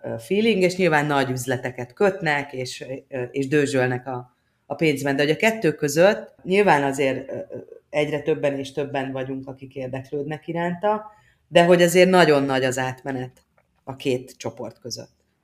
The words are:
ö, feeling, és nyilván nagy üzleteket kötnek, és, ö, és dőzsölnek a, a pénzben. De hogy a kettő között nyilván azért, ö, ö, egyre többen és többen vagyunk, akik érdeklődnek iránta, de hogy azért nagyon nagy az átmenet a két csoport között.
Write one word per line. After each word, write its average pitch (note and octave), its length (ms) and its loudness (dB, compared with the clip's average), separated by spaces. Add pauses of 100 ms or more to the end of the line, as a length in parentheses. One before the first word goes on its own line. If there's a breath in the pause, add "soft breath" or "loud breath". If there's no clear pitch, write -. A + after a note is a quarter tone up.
ö, A#2+ 160 -8
feeling, G3+ 420 0
és F3+ 140 2
nyilván D#3 300 2
nagy C#3 240 0
üzleteket B2+ 640 -6
kötnek, D#3+ 600 -2
és, B2+ 320 -10 (240)
ö, B2+ 220 -6
és C#3 160 -4
dőzsölnek B2+ 600 0
a, B2+ 280 -10 (300)
a D#3+ 100 -8
pénzben. C#3 400 0
De C#3 60 0
hogy D3 100 2
a D#3 40 0
kettő A3 380 2
között E3 720 2
nyilván F3+ 400 4
azért, C3+ 480 -2
ö, - 20 -8
ö, - 240 -10 (320)
egyre D3 320 -2
többen C#3+ 380 -2
és C3+ 120 -10
többen C3+ 400 -6
vagyunk, C3 360 -8
akik C3 280 -18
érdeklődnek C#3 720 -8
iránta, F3 580 -4 (420 loud breath)
de E3+ 180 6
hogy F3 160 8
azért F3+ 280 6
nagyon D3+ 340 6
nagy C3+ 200 0
az B2+ 140 -2
átmenet B2+ 640 -6 (420)
a C3 120 -14
két B2+ 420 -4
csoport A#2 420 -12
között. A#2 320 -16 (320)